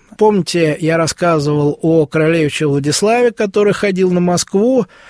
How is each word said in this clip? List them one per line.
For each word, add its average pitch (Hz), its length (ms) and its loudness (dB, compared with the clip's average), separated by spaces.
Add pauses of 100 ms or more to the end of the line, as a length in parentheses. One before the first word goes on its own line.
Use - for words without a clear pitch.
(180)
Помните, 175 600 0
я 160 160 0
рассказывал 151 840 0
о 160 240 2
королевиче 156 640 -2
Владиславе, 202 640 0
который 208 420 0
ходил 185 380 0
на 180 100 0
Москву, 196 640 0 (240)